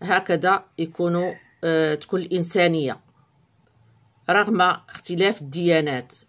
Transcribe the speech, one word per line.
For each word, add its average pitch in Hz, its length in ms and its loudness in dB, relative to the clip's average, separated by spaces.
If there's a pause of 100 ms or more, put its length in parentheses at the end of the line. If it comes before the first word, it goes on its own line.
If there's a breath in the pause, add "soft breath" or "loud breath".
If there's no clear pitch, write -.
هكذا 185 600 0 (140)
يكونوا، 175 560 -2 (300)
آه، 160 300 2
تكون 185 260 -4
الإنسانية 170 840 0 (1200)
رغم 202 300 2
اختلاف 180 840 0
الديانات، 151 720 -2 (140)